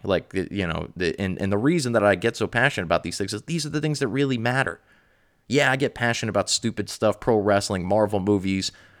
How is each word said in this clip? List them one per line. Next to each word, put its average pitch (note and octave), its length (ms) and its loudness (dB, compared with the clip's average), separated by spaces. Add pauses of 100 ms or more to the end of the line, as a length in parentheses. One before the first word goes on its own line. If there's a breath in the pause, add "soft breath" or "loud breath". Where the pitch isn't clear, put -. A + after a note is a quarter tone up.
Like, F#2+ 300 0
y-, F#2+ 180 -2
you F#2+ 160 -2
know, D#2+ 300 -4
the, F2 220 -2
and, F#2+ 220 -4
and G2 100 0
the G2+ 60 2
reason C3 360 0
that G#2+ 100 4
I G2+ 120 6
get G#2+ 200 0
so G#2 120 -2
passionate A#2 380 0
about E2+ 180 2
these F2 140 -8
things G2+ 160 -4
is G#2+ 100 -8
these D#3 220 -4
are D3 40 -8
the D#3 120 -4
things D3+ 180 -2
that C3+ 100 -2
really C3+ 280 0
matter. A#2+ 440 -2 (680 soft breath)
Yeah, C3+ 240 2
I C3+ 60 2
get C3+ 180 -2
passionate A#2 340 -2
about G2+ 200 0
stupid G#2+ 400 -4
stuff, - 300 0
pro A#2 180 4
wrestling, G2+ 480 2
Marvel G#2 340 2
movies, F#2+ 520 0 (280 soft breath)